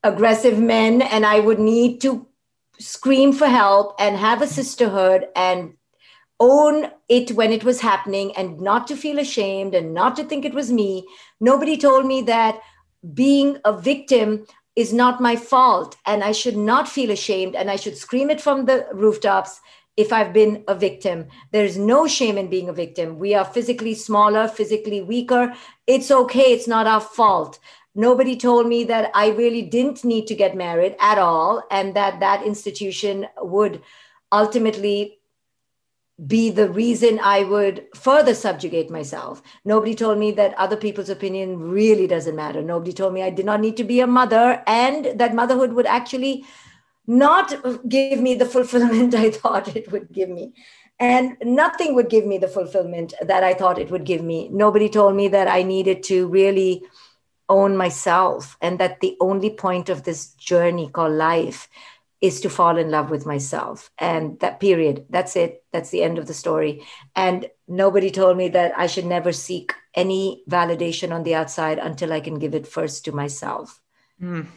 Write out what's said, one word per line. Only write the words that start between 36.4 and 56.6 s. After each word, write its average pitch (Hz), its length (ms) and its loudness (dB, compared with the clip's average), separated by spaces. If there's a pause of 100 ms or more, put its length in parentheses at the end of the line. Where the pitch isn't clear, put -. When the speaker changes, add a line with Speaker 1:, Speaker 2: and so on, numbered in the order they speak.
Speaker 1:
the 202 200 0
reason 220 520 0
I 202 220 2
would 196 500 -2
further 269 400 4
subjugate 165 560 -4
myself. 147 520 -12 (240)
Nobody 214 300 0
told 220 220 0
me 214 140 0
that 208 260 2
other 190 200 -2
people's 202 320 -8
opinion 190 500 -8
really 190 480 2
doesn't 160 300 -2
matter. 151 240 -8
Nobody 170 320 -6
told 190 200 -4
me 185 80 -6
I 185 80 -4
did 190 160 -6
not 214 140 0
need 220 180 -2
to 240 60 -4
be 240 160 0
a 254 80 2
mother 247 580 2
and 254 540 0
that 233 160 0
motherhood 247 380 0
would 240 120 0
actually 262 600 -4 (600)
not 285 480 4 (360)
give 269 320 0
me 254 120 2
the 247 120 0
fulfillment 240 680 2
<laughs> 220 100 2
I 220 40 6
thought 214 460 -4
it 214 160 -10
would - 220 -8
give 185 160 -4
me. 180 240 -12 (480)
And 254 420 2
nothing 294 520 0
would 240 140 2
give 220 160 4
me 196 120 -2
the 185 100 -2
fulfillment 170 760 -6
that 185 220 2
I 185 100 2
thought 185 240 0
it - 140 -8
would 175 140 -6
give 165 180 -4
me. 165 300 -6
Nobody 208 340 4
told 202 300 4
me 202 100 0
that 190 220 2
I 185 140 2
needed 185 400 -2
to 180 240 0
really 190 560 2 (680)